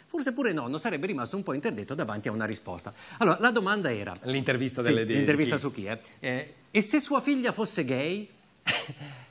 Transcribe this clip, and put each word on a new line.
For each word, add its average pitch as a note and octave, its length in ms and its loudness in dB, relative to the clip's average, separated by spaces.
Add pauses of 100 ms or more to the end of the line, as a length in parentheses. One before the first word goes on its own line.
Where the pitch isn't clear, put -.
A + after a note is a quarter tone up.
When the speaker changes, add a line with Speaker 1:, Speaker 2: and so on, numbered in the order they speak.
Speaker 1:
forse C4 300 -4
pure A#3+ 180 0
nonno, C3+ 240 -4
sarebbe E3 300 -2
rimasto C#3 300 -4
un - 60 -4
po' D3+ 120 -2
interdetto C3 400 -4
davanti A2 340 -4
a A2 40 -2
una A2 120 -2
risposta. G2+ 480 -6 (240)
Allora, F3 240 4
la A#3 100 6
domanda G3+ 400 2
era G2+ 220 -4 (120)
Speaker 2:
L'intervista B2+ 580 0
Speaker 1:
Sì, A#2+ 80 2
Speaker 2:
delle, A2+ 160 4
di, A2+ 80 2
Speaker 1:
l'intervista C#3+ 420 4
Speaker 2:
di C3 60 0
Chi. C#3 40 -4
Speaker 1:
su C#3 80 -2
Chi, G2+ 120 -6
eh? A2 120 -6 (220)
Eh, C3 340 -6 (160)
"E G#3+ 120 4
se D4 180 4
sua C4+ 220 0
figlia B3+ 300 2
fosse F#3 340 -2
gay?" D#3+ 420 -2 (340)
Speaker 2:
<laughs> - 540 -4 (140)